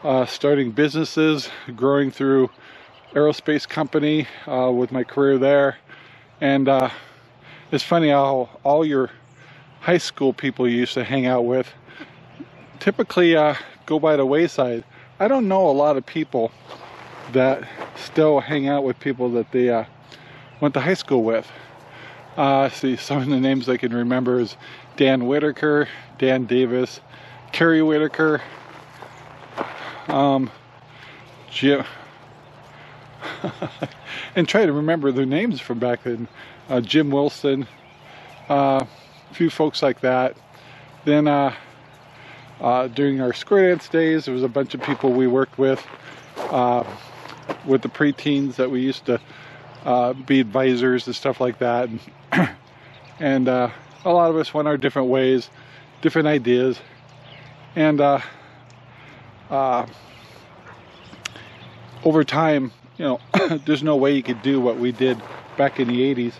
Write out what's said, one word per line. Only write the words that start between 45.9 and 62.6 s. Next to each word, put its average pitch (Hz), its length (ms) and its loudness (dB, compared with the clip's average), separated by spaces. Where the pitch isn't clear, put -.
uh, 123 460 0
with 135 160 2
the - 80 -6
preteens 139 640 -2
that 127 160 0
we 127 100 -2
used 131 240 -4
to, - 140 0
uh, 123 280 0
be 135 260 0
advisors 127 680 0
and 123 80 -8
stuff - 260 -4
like 127 180 -2
that. 120 300 -2
And, 113 100 -10
<clears throat> - 880 -6
and, 135 300 2
uh, 123 200 2
a 180 60 2
lot 170 180 4
of 160 80 0
us 156 160 -4
went 151 140 0
our 147 100 0
different 131 320 -2
ways, 131 400 2
different 156 260 2
ideas. 127 520 2
And, 151 240 2
uh, 143 200 4
uh, 131 360 0
over 156 180 4
time, 143 480 0